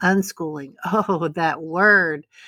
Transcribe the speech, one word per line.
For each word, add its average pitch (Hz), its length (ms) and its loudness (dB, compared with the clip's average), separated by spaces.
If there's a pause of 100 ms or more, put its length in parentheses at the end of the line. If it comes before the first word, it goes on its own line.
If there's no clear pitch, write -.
Unschooling. 170 760 -2
<laughs> - 40 -18
Oh, 180 440 0
that 160 340 -2
word. 165 640 2 (220)